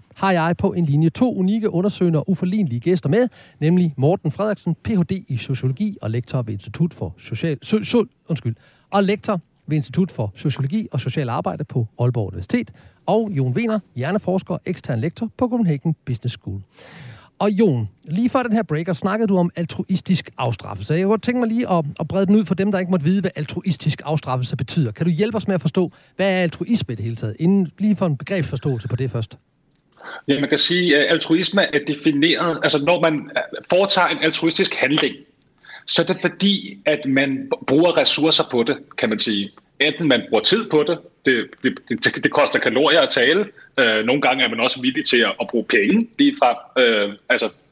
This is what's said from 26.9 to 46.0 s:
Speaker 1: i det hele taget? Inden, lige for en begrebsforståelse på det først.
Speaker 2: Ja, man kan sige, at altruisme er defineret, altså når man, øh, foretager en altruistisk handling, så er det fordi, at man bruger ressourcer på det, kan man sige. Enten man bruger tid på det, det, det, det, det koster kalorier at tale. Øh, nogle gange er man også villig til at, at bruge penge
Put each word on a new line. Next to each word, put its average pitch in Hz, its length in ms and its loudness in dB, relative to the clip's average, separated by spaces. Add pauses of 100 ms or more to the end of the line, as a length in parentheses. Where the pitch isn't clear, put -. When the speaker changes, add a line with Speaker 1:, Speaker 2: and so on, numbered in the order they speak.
Speaker 1:
i 113 40 -8
det 104 80 -6
hele 117 120 -4
taget? 110 220 -6
Inden, 180 400 2
lige 208 180 2
for 190 100 0
en 147 100 0
begrebsforståelse 139 720 -4
på 120 80 -2
det 131 140 -4
først. - 280 -6 (880)
Speaker 2:
Ja, 139 120 2
man 143 80 -2
kan 147 100 2
sige, 175 400 2
at 139 140 2
altruisme 180 500 2 (120)
er 147 140 0
defineret, 156 760 0
altså 143 220 2
når 170 160 2
man, 160 140 2
øh, - 560 -6
foretager 185 380 4
en 175 140 -2
altruistisk 160 520 0
handling, 143 400 0 (720)
så - 160 2
er - 40 -4
det 180 140 0
fordi, - 640 -2
at 147 200 2
man 135 440 0 (160)
bruger 160 300 4
ressourcer 151 540 2
på 120 120 2
det, 143 140 0 (220)
kan 123 100 2
man 107 100 0
sige. 101 320 -2 (300)
Enten 151 280 0
man 123 200 4
bruger - 140 2
tid 220 280 2
på 151 180 4
det, 165 100 0 (260)
det, 120 220 2 (160)
det, 131 160 -2 (100)
det, 120 360 -2
det - 80 0
koster 135 260 2
kalorier 143 420 2
at 135 100 2
tale. 156 360 2 (320)
Øh, 110 280 2
nogle 131 160 2
gange 131 220 2
er 120 40 0
man 113 120 -4
også 127 200 0
villig 131 260 -2
til 127 100 2
at, 107 240 4
at 98 100 -4
bruge 113 180 -2
penge 147 400 2 (100)